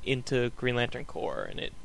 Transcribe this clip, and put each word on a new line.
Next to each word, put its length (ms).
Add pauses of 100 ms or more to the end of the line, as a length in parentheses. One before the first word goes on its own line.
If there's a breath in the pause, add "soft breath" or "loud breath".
into 540
Green 180
Lantern 300
Corps, 380
and 160
it 140 (120)